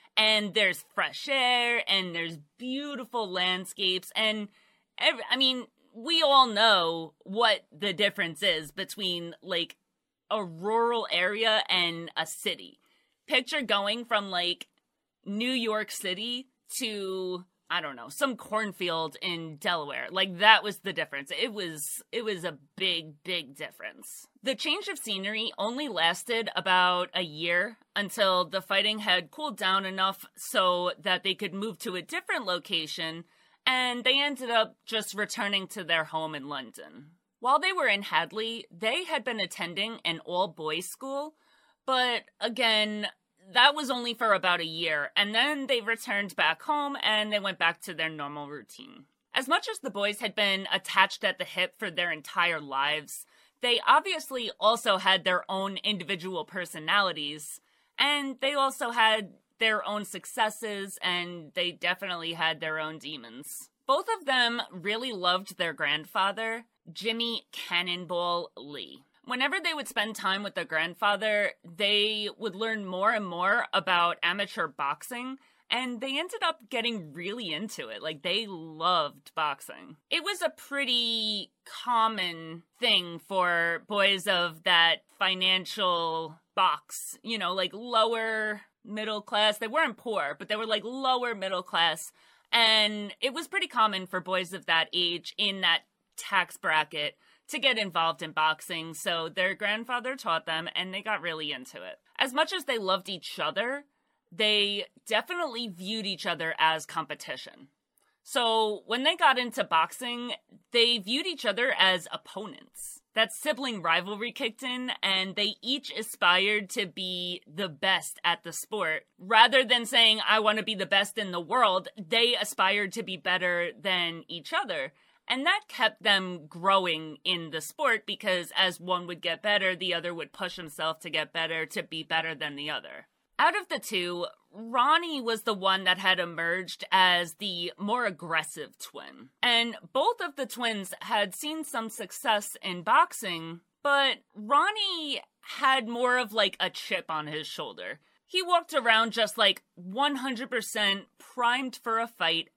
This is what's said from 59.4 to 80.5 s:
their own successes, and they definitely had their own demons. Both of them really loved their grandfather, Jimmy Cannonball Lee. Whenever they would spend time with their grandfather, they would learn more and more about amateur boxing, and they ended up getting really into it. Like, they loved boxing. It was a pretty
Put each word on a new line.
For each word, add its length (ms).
their 240
own 220
successes, 960
and 540
they 180
definitely 600
had 260
their 180
own 200
demons. 720
Both 280
of 120
them 340
really 420
loved 440
their 160
grandfather, 920
Jimmy 580
Cannonball 1080
Lee. 460
Whenever 320
they 140
would 120
spend 300
time 260
with 120
their 100
grandfather, 880
they 760
would 180
learn 300
more 260
and 140
more 480
about 480
amateur 440
boxing, 720
and 300
they 180
ended 240
up 280
getting 420
really 400
into 360
it. 140
Like, 200
they 260
loved 840
boxing. 640
It 160
was 160
a 80
pretty 1040